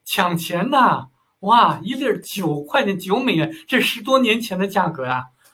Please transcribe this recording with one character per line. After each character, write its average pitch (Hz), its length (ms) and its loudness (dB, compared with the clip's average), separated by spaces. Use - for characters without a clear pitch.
抢 180 320 0
钱 175 320 -2
呐！ 202 380 2
哇， 196 420 4
一 233 100 -6
粒 269 120 -4
儿 202 160 0
九 151 400 -4
块 - 240 0
钱， 196 120 -2
九 190 220 -2
美 240 160 0
元， 156 180 0
这 247 140 2
十 - 200 -4
多 262 180 2
年 226 200 2
前 196 180 -6
的 190 80 0
价 190 220 0
格 165 200 -6
啊。” 127 180 -4